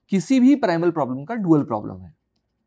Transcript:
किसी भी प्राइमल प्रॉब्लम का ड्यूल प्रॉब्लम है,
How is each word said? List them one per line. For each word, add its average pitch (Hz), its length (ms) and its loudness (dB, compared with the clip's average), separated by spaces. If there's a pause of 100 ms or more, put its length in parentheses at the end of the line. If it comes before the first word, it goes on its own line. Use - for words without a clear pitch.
(120)
किसी 202 280 0
भी 262 160 6
प्राइमल 175 360 0
प्रॉब्लम 139 340 -4
का 147 100 -8
ड्यूल 165 280 2
प्रॉब्लम 104 380 -8
है, 90 120 -20 (540)